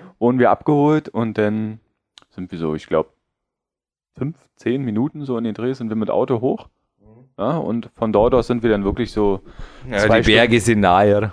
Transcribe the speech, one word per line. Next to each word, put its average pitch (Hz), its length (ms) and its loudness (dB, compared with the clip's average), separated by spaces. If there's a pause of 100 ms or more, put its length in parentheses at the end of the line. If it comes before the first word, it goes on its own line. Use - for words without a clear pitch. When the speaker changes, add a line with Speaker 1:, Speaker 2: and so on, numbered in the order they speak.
(180)
Speaker 1:
wurden 123 220 2
wir 120 120 4
abgeholt 151 580 2
und 110 280 -6
dann 107 420 -2 (500)
sind 92 220 -12
wir 85 80 -10
so, 78 160 -4
ich - 120 -10
glaub, 78 260 -2 (1040)
fünf, 143 180 -8 (220)
zehn 131 260 -4
Minuten 127 400 -4
so 127 140 -4
in 117 80 -4
den 110 80 -4
Dreh 123 200 -6
sind 123 160 -10
wir 107 60 -4
mit 110 140 -4
Auto 117 320 -2
hoch. 143 260 -4 (680)
Ja, 123 180 -4
und 117 400 -6
von 110 160 -4
dort 107 220 2
aus 120 140 2
sind 120 160 -2
wir 120 60 2
dann 101 140 0
wirklich 101 300 -4
so 101 260 0 (500)
Speaker 2:
Ja, 104 100 -4
Speaker 1:
zwei 110 200 4
Speaker 2:
die 110 140 4
Berge 113 220 4
Speaker 1:
Stunden 101 100 2
Speaker 2:
sind 110 160 4
nahe, 98 360 4
oder? 104 160 -2